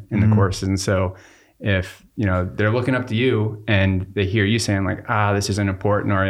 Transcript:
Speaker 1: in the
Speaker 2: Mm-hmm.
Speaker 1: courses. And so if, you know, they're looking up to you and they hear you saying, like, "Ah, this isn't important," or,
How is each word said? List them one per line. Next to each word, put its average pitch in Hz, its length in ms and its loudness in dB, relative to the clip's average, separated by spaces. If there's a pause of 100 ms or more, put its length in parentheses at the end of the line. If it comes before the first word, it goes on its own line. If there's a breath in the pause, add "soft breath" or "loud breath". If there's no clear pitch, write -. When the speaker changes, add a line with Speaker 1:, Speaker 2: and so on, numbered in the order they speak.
(120)
Speaker 1:
in 104 80 0
the 107 80 4
Speaker 2:
Mm-hmm. 107 80 6
Speaker 1:
courses. 98 320 2
And 95 120 0
so 95 360 0 (440 loud breath)
if, 95 440 -2 (140)
you 107 80 0
know, 92 300 0
they're 107 160 2
looking 123 240 0
up 120 120 -4
to 107 80 -4
you 110 520 0
and 95 380 2 (100)
they 101 100 2
hear 101 200 0
you 110 140 2
saying, 98 240 -2
like, 95 260 -4
"Ah, 104 240 0
this 101 160 -2
isn't 98 200 0
important," 101 440 0
or, 95 160 2